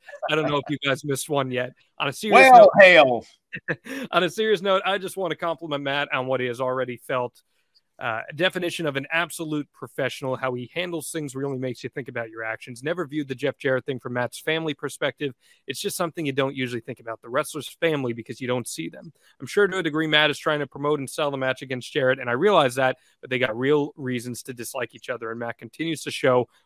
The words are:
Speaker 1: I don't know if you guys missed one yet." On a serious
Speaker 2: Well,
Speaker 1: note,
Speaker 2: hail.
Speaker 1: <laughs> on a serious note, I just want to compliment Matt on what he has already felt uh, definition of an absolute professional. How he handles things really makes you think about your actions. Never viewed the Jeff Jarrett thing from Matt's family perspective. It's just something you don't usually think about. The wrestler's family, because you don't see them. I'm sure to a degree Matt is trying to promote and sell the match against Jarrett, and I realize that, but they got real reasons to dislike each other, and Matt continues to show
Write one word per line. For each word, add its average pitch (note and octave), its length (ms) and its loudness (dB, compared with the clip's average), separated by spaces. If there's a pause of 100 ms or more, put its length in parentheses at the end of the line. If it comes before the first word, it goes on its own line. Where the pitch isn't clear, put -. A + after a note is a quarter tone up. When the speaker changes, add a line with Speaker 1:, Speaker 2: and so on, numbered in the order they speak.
(300)
Speaker 1:
I D3+ 60 0
don't D#3 120 0
know D3 100 0
if C#3 120 -6
you C#3+ 160 -4
guys C3+ 180 -2
missed C#3 240 -4
one C#3 220 -2
yet." B2 240 -4 (240)
On C#3+ 100 -2
a C#3+ 60 -4
serious B3 380 8
Speaker 2:
Well, A#3+ 100 12
Speaker 1:
note, G#3 80 12 (100)
Speaker 2:
hail. D3+ 460 10 (420)
Speaker 1:
<laughs> B3 440 -8
on F3 120 2
a F3 60 0
serious G#3+ 320 0
note, F#3+ 220 0
I F#3+ 140 -2
just F#3 180 -8
want F#3+ 140 -6
to D3+ 80 -6
compliment D#3+ 460 -6
Matt C#3+ 280 -2
on C3+ 140 -2
what C3 140 -2
he B2+ 80 -2
has A#2+ 120 -6
already B2+ 380 -4
felt B2 420 -6 (600)
uh, A2+ 220 -6 (140)
definition F3 520 -2
of C#3 80 -4
an C#3 160 -4
absolute D#3+ 600 -4
professional. C3 640 -6
How B2+ 200 -4
he B2 180 -10
handles E3+ 380 -8
things D3 240 -8
really C3+ 240 -6
makes B2+ 240 -8
you C3 60 -10
think C3 180 -10
about A#2+ 220 -8
your A2 140 -12
actions. A2+ 380 -10
Never E3 240 -4
viewed C#3+ 220 -6
the C3+ 80 -8
Jeff C3 220 -4
Jarrett C3 280 -2
thing C3 140 -6
from B2 140 -10
Matt's B2 260 -4
family D#3+ 340 -4
perspective. C#3+ 600 -6 (340)
It's C3+ 120 -8
just G3+ 160 -6
something E3 300 -4
you C#3 60 -2
don't C#3 240 -2
usually B2 260 -6
think - 180 -14
about. A2+ 220 -12
The B2 80 -18
wrestler's C#3 400 -6
family, C#3+ 440 -2
because A#2 280 -12
you B2 60 -6
don't B2 200 -2
see E3 220 -10
them. - 240 -18 (260)
I'm C#3 60 -12
sure G3+ 220 2
to F#3 100 -4
a F#3 60 -4
degree D#3 240 -2
Matt D3+ 240 4
is C#3 80 -6
trying D3+ 200 0
to C#3+ 80 -4
promote D3 320 -2
and C3+ 100 -8
sell D3+ 200 -2
the C#3 80 -4
match C3 240 -2
against B2+ 320 -10
Jarrett, C3+ 260 2
and B2 100 -6
I A#2+ 40 2
realize D3 420 4
that, C3 220 0 (240)
but - 80 -18
they B2+ 100 -2
got A#2+ 180 0
real C#3+ 380 0
reasons B2 480 -8
to C3+ 100 -14
dislike A#2+ 420 -10
each - 140 -14
other, A#2 200 -8
and A2+ 100 -10
Matt A#2 200 -8
continues D#3 440 -8
to D3 80 -8
show B2+ 380 2 (160)